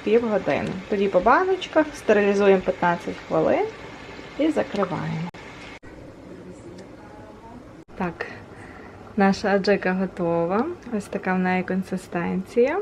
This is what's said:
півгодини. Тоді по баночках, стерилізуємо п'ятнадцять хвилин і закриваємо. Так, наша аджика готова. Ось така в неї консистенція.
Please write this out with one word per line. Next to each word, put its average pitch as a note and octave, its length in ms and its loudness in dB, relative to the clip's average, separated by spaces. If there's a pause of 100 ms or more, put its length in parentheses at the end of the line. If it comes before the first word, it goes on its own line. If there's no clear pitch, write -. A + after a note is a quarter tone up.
півгодини. G#3 640 2 (200)
Тоді G3+ 200 2
по F#3 120 4
баночках, D#4+ 720 4
стерилізуємо G3+ 640 4
п'ятнадцять F3+ 540 0 (140)
хвилин F#3 360 2 (720)
і D4+ 120 4
закриваємо. E3 800 -2 (2750)
Так, F3 300 -6 (920)
наша G3 320 4
аджика F#3+ 440 4
готова. F3+ 720 0 (320)
Ось G3+ 80 -2
така G3 300 -2
в F#3 40 2
неї F#3 240 2
консистенція. F#3 1200 0